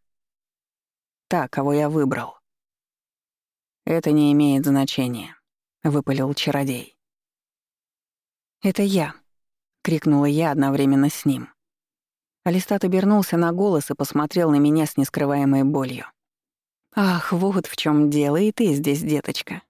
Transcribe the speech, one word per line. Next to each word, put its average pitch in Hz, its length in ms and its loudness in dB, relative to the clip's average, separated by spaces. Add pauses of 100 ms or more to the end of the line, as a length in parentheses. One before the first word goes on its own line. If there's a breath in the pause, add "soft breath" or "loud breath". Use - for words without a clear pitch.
(1300)
Та, 160 180 -2
кого 143 260 -2
я 147 160 0
выбрал". 135 500 -2 (1500)
"Это 165 260 0
не 147 220 4
имеет 143 320 4
значения", 135 760 -2 (440)
выпалил 139 500 0
чародей. 135 640 -6 (1600)
"Это 196 200 0
я", 190 320 0 (680)
крикнула 151 420 2
я 151 260 0
одновременно 139 580 2
с - 160 -6
ним. 131 280 -4 (920)
Алистат 185 400 -2
обернулся 190 540 2
на 170 140 2
голос 175 400 0
и - 20 -4
посмотрел 151 580 -2
на 147 60 4
меня 147 280 2
с - 120 -8
нескрываемой 139 680 0
болью. 135 420 -2 (920)
"Ах, 185 360 0
вот 190 360 0
в - 100 -14
чём 151 320 2
дело, 147 280 0
и 214 140 2
ты 202 220 0
здесь, 143 300 -2
деточка. 151 680 -6